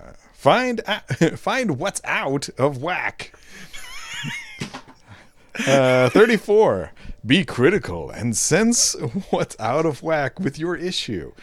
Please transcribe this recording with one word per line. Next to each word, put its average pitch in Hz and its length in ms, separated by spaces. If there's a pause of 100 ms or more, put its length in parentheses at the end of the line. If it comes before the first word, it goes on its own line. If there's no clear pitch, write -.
(340)
Find 226 520
a-, 165 520
<laughs> - 0
find 208 420
what's - 260
out 147 520
of 135 240
whack. 143 580
<laughs> - 40 (2250)
Uh, 127 420
thirty-four. 202 840 (340)
Be 147 200
critical 117 640
and 113 260
sense 226 580 (360)
what's 170 280
out 127 280
of 147 180
whack 151 340
with 143 220
your 170 160
issue. - 560 (120)